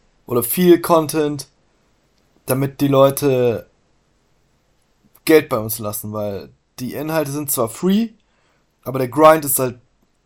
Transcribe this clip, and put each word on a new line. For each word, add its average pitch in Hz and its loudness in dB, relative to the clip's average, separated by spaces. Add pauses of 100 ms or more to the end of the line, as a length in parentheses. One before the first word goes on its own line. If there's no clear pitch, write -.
(240)
oder 120 -2
viel 175 4
Content, 156 -2 (1000)
damit 135 -4
die 143 2
Leute 135 2 (1600)
Geld 151 4
bei 120 -2
uns 110 -6
lassen, 104 -8
weil 101 -8 (240)
die 123 -10
Inhalte 156 -4
sind 143 -8
zwar 113 -2
free, 202 -2 (720)
aber 127 -8
der 127 -2
Grind 156 4
ist 139 -4
halt 123 -4 (480)